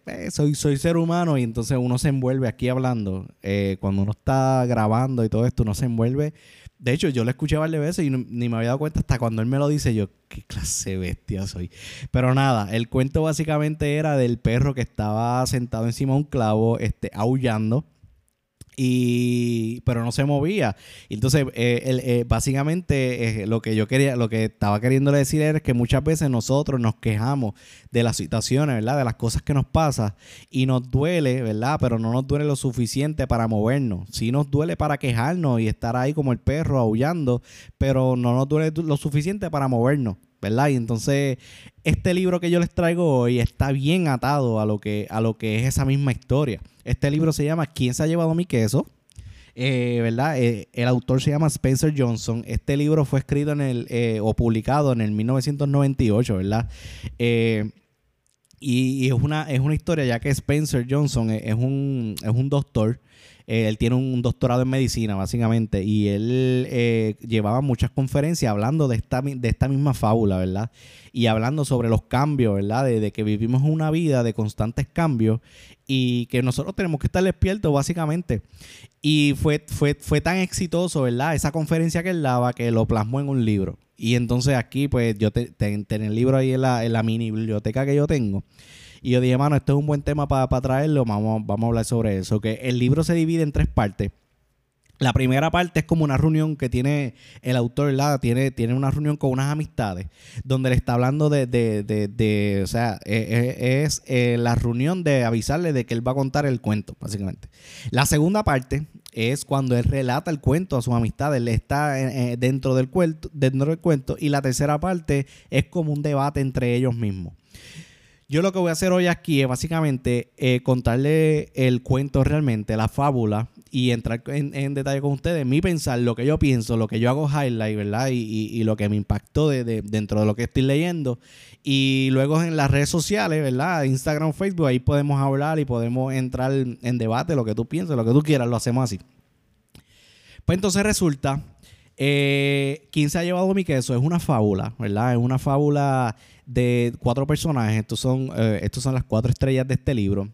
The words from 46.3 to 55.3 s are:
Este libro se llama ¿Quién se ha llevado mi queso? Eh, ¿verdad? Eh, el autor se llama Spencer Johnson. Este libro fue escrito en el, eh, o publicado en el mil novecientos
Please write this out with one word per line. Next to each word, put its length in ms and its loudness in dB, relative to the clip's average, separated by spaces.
Este 280 -2
libro 200 0
se 120 -2
llama 220 -2
¿Quién 280 -2
se 80 -2
ha 60 0
llevado 260 0
mi 100 0
queso? 440 0
Eh, 480 0
¿verdad? 400 0
Eh, 300 0
el 160 0
autor 340 2
se 80 2
llama 160 2
Spencer 500 0
Johnson. 480 -2
Este 320 -2
libro 280 2
fue 160 0
escrito 320 -2
en 80 -2
el, 280 -2
eh, 320 0
o 140 2
publicado 580 2
en 80 0
el 120 0
mil 160 0
novecientos 400 0